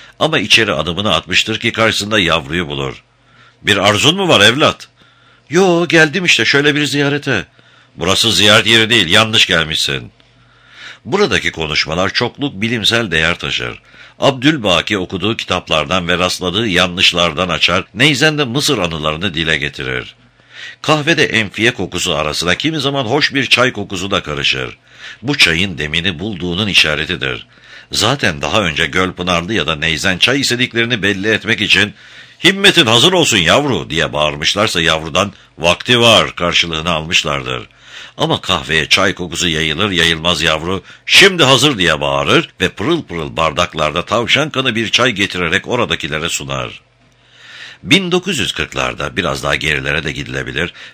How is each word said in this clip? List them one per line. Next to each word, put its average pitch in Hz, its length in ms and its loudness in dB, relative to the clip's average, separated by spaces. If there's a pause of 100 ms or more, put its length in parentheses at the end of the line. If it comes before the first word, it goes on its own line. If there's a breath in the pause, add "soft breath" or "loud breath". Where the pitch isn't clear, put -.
(200 loud breath)
Ama 156 200 0
içeri 104 340 2
adımını 82 420 -2
atmıştır 98 440 -2
ki 110 120 -2
karşısında 107 480 0
Yavru'yu 80 480 0
bulur. 69 360 -6 (580 soft breath)
"Bir 98 160 2
arzun 104 380 4
mu 196 120 -2
var 117 140 6
evlat?" 117 460 2 (640 soft breath)
"Yo, 175 380 2
geldim 165 380 4
işte 113 200 2
şöyle 143 300 2
bir 147 100 0
ziyarete." 139 600 -2 (500 soft breath)
"Burası 95 360 0
ziyaret 104 360 6
yeri 113 220 4
değil, 107 180 4
yanlış 110 400 4
gelmişsin." 76 640 -2 (920 loud breath)
Buradaki 113 460 0
konuşmalar 80 580 -2
çokluk 101 520 -4
bilimsel 113 500 -2
değer 80 280 0
taşır. 62 420 -6 (380 loud breath)
Abdülbaki 120 800 2
okuduğu 92 400 -4
kitaplardan 85 720 -2
ve 87 100 2
rastladığı 90 500 -2
yanlışlardan 87 800 0
açar, 87 340 0 (100)
Neyzen 147 440 2
de 143 60 0
Mısır 135 340 -2
anılarını 80 560 -2
dile 80 240 0
getirir. 67 580 -8 (680 loud breath)
Kahvede 151 440 0
enfiye 110 460 0
kokusu 87 440 -4
arasına 76 400 -2
kimi 160 240 -2
zaman 139 260 -2
hoş 135 280 0
bir 131 120 0
çay 123 280 2
kokusu 98 380 -8
da 90 120 -2
karışır. 69 540 -4 (440 loud breath)
Bu 139 160 -4
çayın 87 400 0
demini 80 420 -4
bulduğunun 90 480 -4
işaretidir. 76 800 -2 (440 loud breath)
Zaten 95 500 0
daha 82 200 0
önce 82 240 0
Gölpınarlı 87 680 -2
ya 82 140 -2
da 80 80 0
Neyzen 80 420 -2
çay 127 220 0
istediklerini 120 640 -2
belli 98 240 0
etmek 107 340 0
için, 190 320 2 (500 loud breath)
"Himmetin 196 420 4
hazır 120 280 4
olsun 147 240 2
yavru." 92 520 2
diye 73 240 -2
bağırmışlarsa 76 680 0
yavrudan, 80 520 0 (240 loud breath)
"Vakti 87 420 0
var." 101 360 4
karşılığını 85 560 -2
almışlardır. 71 760 -4 (500 loud breath)
Ama 151 240 0
kahveye 80 480 0
çay 95 240 2
kokusu 87 340 -4
yayılır 80 440 0
yayılmaz 82 500 2
yavru, 82 420 -2 (220 loud breath)
"Şimdi 185 380 4
hazır." 131 340 4
diye 80 240 2
bağırır 71 480 0 (120)
ve 90 80 2
pırıl 147 340 -4
pırıl 78 340 -8
bardaklarda 78 680 -2
tavşan 120 440 0
kanı 127 260 -2
bir 110 140 -4
çay 123 220 2
getirerek 92 560 -2
oradakilere 82 640 -2
sunar. 65 520 -8 (1000 loud breath)
Bin 180 280 2
dokuz 180 280 0
yüz 82 120 -2
kırklarda 67 640 -6
biraz 69 260 -2
daha 73 120 0
gerilere 73 480 -2
de 76 80 -4
gidilebilir, 65 640 -6 (200 loud breath)